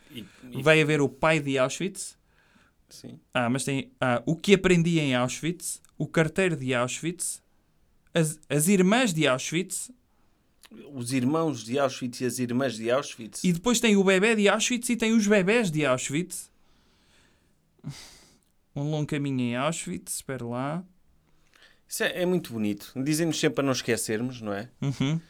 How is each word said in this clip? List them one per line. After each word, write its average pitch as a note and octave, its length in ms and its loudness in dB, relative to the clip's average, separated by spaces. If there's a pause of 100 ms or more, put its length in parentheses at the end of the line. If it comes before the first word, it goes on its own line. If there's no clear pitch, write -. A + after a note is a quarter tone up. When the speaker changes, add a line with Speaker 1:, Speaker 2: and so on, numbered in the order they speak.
(120)
Speaker 1:
E, A#2+ 120 -14 (280)
e C3 100 -8
Speaker 2:
Vai D#3 200 6
haver D3+ 200 2
o C3+ 80 2
Pai D#3+ 300 2
de C#3 180 -2
Auschwitz. D3+ 580 -4 (720)
Speaker 1:
Sim. - 320 -20 (140)
Speaker 2:
Ah, A#2+ 160 0
mas C3+ 140 -2
tem, C3+ 360 -4
ah, B2 260 0
O D#3+ 100 0
que G3 180 4
Aprendi F3 460 4
em C#3 160 0
Auschwitz, C#3 680 -4 (160)
O D3+ 100 -4
Carteiro E3 480 0
de C3 200 -4
Auschwitz, B2+ 680 -4 (720)
As, D#3 340 0
as D3+ 200 2
Irmãs G3+ 460 4
de D#3 140 2
Auschwitz. D#3 640 -4 (1000)
Speaker 1:
Os B2 200 -8
Irmãos C3+ 500 0
de A#2 160 -4
Auschwitz B2+ 420 -2
e B2+ 40 -2
as B2 140 -4
Irmãs B2 360 -2
de A2 140 -4
Auschwitz. B2 540 -4
Speaker 2:
E F#3 100 4
depois A3+ 260 0
tem G#3+ 180 4
o G3 60 4
Bebé F#3+ 320 4
de G#3 140 4
Auschwitz A3 400 0
e A#3+ 60 0
tem A3 180 0
Os G#3+ 140 4
Bebés G#3 420 4
de D3+ 160 0
Auschwitz. - 640 -2 (2250)
Um D3 160 -4
Longo D3+ 160 -2
Caminho C#3 340 -2
em A#2+ 140 -2
Auschwitz, E3 600 -6
espera B2 300 -10
lá. C3+ 380 -6 (1040)
Speaker 1:
Isso - 160 -6
é, F3+ 200 -2
é - 20 2
muito F3 280 0
bonito. G#2 420 -4
Dizem-nos D3+ 440 0
sempre D3 160 0
para C#3+ 100 0
não C#3 80 2
esquecermos, A#2+ 680 -4
não G#2+ 120 -6
é? A2 160 -8 (120)
Speaker 2:
Uhum. C#3 380 0 (100)